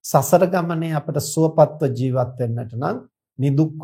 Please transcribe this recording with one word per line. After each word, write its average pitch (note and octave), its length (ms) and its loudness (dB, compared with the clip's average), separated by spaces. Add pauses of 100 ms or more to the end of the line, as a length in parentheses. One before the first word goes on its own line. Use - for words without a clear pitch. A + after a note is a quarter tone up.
සසර E3+ 420 4
ගමනේ E3 480 -2
අපට D3 260 -4
සුවපත්ව D#3 600 2 (100)
ජීවත් B2+ 440 -2
වෙන්නට A#2 360 -4
නම්, D#3 240 -4 (420)
නිදුක්ව D3+ 460 0